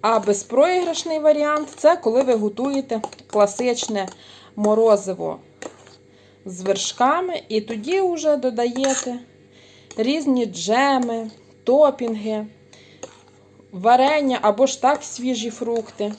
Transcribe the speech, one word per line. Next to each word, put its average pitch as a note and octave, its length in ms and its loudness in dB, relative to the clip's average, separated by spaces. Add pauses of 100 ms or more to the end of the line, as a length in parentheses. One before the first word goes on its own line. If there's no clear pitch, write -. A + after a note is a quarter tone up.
А A3+ 180 2
безпроіграшний D#4+ 1000 0
варіант — D4+ 580 2
це D#4 200 4
коли A#3+ 260 0
ви B3+ 120 2
готуєте A#3 680 -2 (260)
класичне G#3+ 800 0 (480)
морозиво G3+ 800 2 (1040)
з F3+ 160 -14
вершками, C#4+ 880 -2
і A3 120 -2
тоді A#3 400 -4
вже D#4 360 0
додаєте B3 800 -2 (800)
різні C4 500 0
джеми, A3+ 840 0 (340)
топінги, A#3 840 2 (1300)
варення B3+ 680 4
або G#3+ 240 4
ж - 160 -4
так C#4+ 200 2
свіжі A#3+ 480 -6
фрукти. A3+ 680 -6